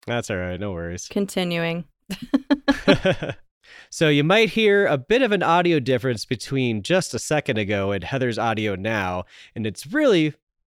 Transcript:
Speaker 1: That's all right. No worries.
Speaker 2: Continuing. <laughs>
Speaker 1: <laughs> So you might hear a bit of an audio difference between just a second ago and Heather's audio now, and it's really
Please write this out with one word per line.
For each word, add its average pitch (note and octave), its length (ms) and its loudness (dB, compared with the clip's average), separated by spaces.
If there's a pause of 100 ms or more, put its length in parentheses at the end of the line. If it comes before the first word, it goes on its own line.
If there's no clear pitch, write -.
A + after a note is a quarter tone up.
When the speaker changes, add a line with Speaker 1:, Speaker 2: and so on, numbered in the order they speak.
Speaker 1:
That's A#2 220 -4
all G2+ 80 -2
right. F2+ 220 -4
No G2+ 140 -6
worries. E2+ 360 -8
Speaker 2:
Continuing. F3 760 -4 (240)
<laughs> G3 160 -12 (640)
Speaker 1:
<laughs> F3 480 2 (540)
So D#3+ 200 2
you C#3+ 140 4
might G3+ 260 4
hear G3+ 380 4
a C#3+ 100 2
bit A3 240 0
of A#3 100 2
an F#3+ 100 2
audio E3 380 4
difference B2 460 0
between B2 580 -2
just F3+ 300 0
a A#2 60 -6
second C#3+ 380 -2
ago G2+ 340 0
and G2 120 -4
Heather's B2 340 -2
audio A2 380 -2
now, F#2 480 -4 (320)
and A2 100 -6
it's G#2+ 220 -8
really F#3+ 460 2 (360)